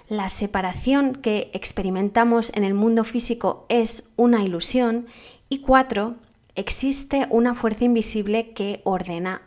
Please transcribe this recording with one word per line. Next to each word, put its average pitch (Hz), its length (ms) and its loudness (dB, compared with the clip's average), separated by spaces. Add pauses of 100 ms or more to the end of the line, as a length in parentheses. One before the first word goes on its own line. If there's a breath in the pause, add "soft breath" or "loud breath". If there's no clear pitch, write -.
la 202 220 -6
separación 214 840 0
que 214 400 -4
experimentamos 202 1000 0
en 208 80 0
el 196 100 0
mundo 226 300 2
físico 233 680 -4
es 226 460 0
una 240 260 4
ilusión. 226 640 0 (420 loud breath)
Y 269 120 -6
cuatro, 240 560 2 (400)
existe 269 760 -2
una 240 240 2
fuerza 226 300 -2
invisible 220 680 0
que 196 300 -8
ordena 180 640 -4